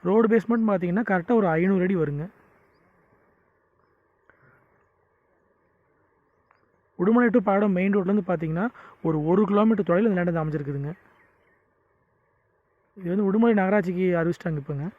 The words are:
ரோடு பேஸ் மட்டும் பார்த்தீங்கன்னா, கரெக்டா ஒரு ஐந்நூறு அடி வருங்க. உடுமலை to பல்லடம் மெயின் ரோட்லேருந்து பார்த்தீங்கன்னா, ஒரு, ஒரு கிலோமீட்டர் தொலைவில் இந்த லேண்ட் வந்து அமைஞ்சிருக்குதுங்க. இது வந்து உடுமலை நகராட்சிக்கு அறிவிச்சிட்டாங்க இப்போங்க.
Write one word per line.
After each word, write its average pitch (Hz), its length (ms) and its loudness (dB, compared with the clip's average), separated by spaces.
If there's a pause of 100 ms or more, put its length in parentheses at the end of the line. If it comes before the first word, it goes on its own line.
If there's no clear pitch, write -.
ரோடு 214 240 2
பேஸ் 220 220 0
மட்டும் 226 220 0
பார்த்தீங்கன்னா, 180 340 -2
கரெக்டா 190 300 0
ஒரு 208 140 2
ஐந்நூறு 180 360 0
அடி 190 120 0
வருங்க. 147 280 -4 (4000)
உடுமலை 226 280 4
to 226 140 2
பல்லடம் 202 340 0
மெயின் 190 180 0
ரோட்லேருந்து 202 320 0
பார்த்தீங்கன்னா, 165 400 -4 (380)
ஒரு, 160 220 -2
ஒரு 185 200 2
கிலோமீட்டர் 208 420 2
தொலைவில் 190 220 2
இந்த 190 80 -2
லேண்ட் 175 140 -2
வந்து 165 120 -2
அமைஞ்சிருக்குதுங்க. 147 480 -6 (2000)
இது 185 120 -10
வந்து 196 180 0
உடுமலை 226 260 4
நகராட்சிக்கு 190 600 0
அறிவிச்சிட்டாங்க 165 480 -2
இப்போங்க. 143 260 -8 (120)